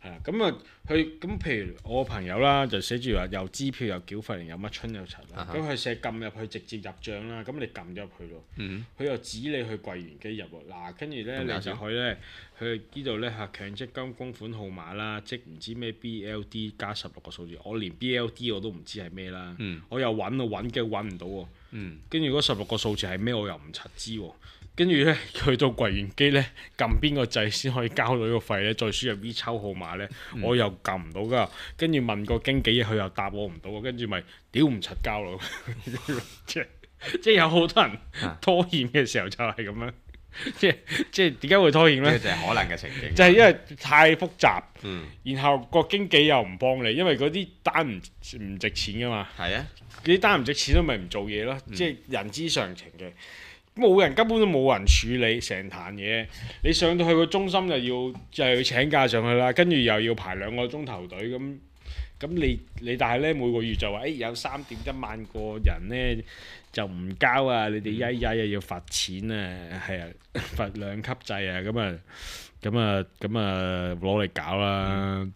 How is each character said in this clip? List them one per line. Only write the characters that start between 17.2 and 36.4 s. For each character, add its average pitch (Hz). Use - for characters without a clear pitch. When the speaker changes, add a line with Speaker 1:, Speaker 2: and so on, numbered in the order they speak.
Speaker 1:
個 -
數 87
字， 82
我 110
連 101
B 123
L 120
D 120
我 101
都 110
唔 87
知 -
係 87
咩 92
啦。 90
Speaker 2:
嗯。 92
Speaker 1:
我 123
又 120
搵， 110
我 117
搵 120
極 120
搵 107
唔 98
到 87
喎。 92
Speaker 2:
嗯。 95
Speaker 1:
跟 160
住 147
嗰 147
十 143
六 101
個 110
數 104
字 101
係 92
咩， 113
我 104
又 90
唔 76
柒 -
知 -
喎。 101
跟 175
住 180
呢， 147
去 131
到 139
櫃 117
員 101
機 143
呢， 139
撳 120
邊 147
個 131
掣 107
先 127
可 123
以 117
交 113
到 127
呢 113
個 117
費 104
呢？ 107
再 117
輸 117
入 107
呢 113
抽 117
號 104
碼 90
呢， 101
Speaker 2:
嗯。 117
Speaker 1:
我 120
又 107
撳 92
唔 80
到 95
㗎。 113
跟 165
住 156
問 110
個 117
經 135
紀， 120
佢 110
又 98
答 98
我 101
唔 87
到 92
喎。 107
跟 123
住 117
咪 92
屌 139
唔 120
柒 -
交 107
咯。 92
<laughs> 120